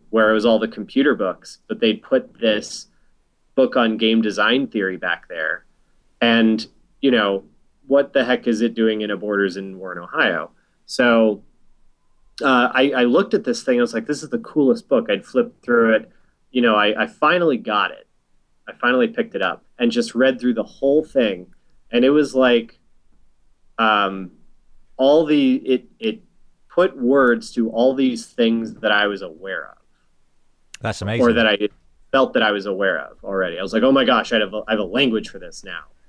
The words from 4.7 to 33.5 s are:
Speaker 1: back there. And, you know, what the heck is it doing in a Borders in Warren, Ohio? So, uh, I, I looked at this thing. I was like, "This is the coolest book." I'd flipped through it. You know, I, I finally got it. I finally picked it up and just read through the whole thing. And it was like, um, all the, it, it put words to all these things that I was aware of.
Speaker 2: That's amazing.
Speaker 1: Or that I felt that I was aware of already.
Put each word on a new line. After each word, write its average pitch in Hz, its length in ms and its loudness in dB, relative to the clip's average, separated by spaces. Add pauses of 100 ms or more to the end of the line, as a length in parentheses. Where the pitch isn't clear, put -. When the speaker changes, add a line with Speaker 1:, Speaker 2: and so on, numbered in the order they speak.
Speaker 1:
back 87 300 -6
there. 82 360 -8 (560)
And, 113 440 2 (360)
you 139 100 2
know, 101 340 0 (420)
what 139 260 2
the 131 120 2
heck 120 220 -2
is 113 140 0
it 117 140 -2
doing 110 260 0
in 104 100 -6
a 101 60 -4
Borders 98 400 -2
in 98 220 -12
Warren, 90 200 -12
Ohio? 90 520 -4 (360)
So, 113 560 2 (1000)
uh, 127 300 2
I, 131 200 2
I 127 120 0
looked 135 300 2
at 131 100 -2
this 120 180 -4
thing. 123 160 0
I 123 40 2
was 117 120 -2
like, 113 120 -6
"This 143 160 -6
is 151 80 -14
the 120 80 -4
coolest 120 500 0
book." 117 220 0
I'd 101 140 -2
flipped - 400 -4
through 233 300 2
it. - 160 -2 (400)
You 127 120 0
know, 117 120 2
I, 104 300 0
I - 20 -2
finally 156 500 0
got 101 340 -2
it. 50 160 -20 (640)
I 101 40 -16
finally 123 360 0
picked - 260 -6
it 95 80 -4
up 90 200 -4 (160)
and 120 140 0
just 117 220 -4
read 127 260 2
through 123 140 0
the 110 100 -4
whole 143 400 0
thing. 101 420 -2 (460)
And 120 120 2
it 135 60 4
was 143 240 2
like, 120 440 2 (1000)
um, 98 540 0 (640)
all 147 300 4
the, 143 300 2
it, 131 280 -2 (140)
it 110 240 -6 (460)
put - 280 0
words 123 560 2
to 113 180 -2
all 123 240 2
these 127 320 -2
things 113 480 -2
that 107 180 -2
I 104 140 2
was 101 160 -4
aware 85 480 -12
of. - 60 -20 (1040)
Speaker 2:
That's 113 220 -6
amazing. 117 260 0
Speaker 1:
Or 113 60 4
that 113 120 2
I 104 120 2 (540)
felt 131 220 2
that 120 80 2
I 107 100 2
was 101 140 -4
aware 95 320 -2
of - 260 -14
already. 92 340 -4